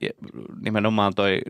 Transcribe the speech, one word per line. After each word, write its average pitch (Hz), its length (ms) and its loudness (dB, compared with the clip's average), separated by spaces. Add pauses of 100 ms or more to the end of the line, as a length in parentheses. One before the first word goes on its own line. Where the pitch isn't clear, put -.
(640)
Nimenomaan 107 500 2
toi 98 240 2 (120)